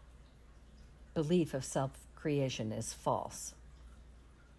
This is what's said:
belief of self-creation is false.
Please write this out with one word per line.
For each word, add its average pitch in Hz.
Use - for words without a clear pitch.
belief 160
of 131
self-creation 135
is 113
false. -